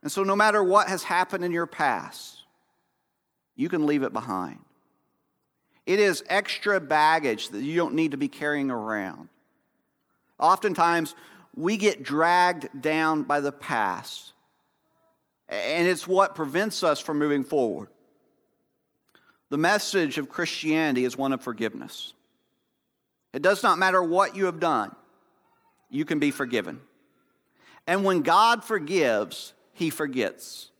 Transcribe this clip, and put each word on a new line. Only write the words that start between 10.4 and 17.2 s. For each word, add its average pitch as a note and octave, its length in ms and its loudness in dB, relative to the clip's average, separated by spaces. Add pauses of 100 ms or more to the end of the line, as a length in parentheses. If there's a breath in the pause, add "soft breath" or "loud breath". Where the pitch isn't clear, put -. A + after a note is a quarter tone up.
Oftentimes, E3+ 760 2 (400 loud breath)
we F3+ 220 -2
get G3 260 0
dragged E3 800 2
down D#3 420 0
by C#3+ 160 0
the C#3+ 120 -4
past, - 840 -6 (1120)
and D3 400 -2
it's F3 200 -2
what F#3 280 2
prevents D#3+ 480 -4
us D3+ 160 2
from D#3 180 -4
moving D3 260 0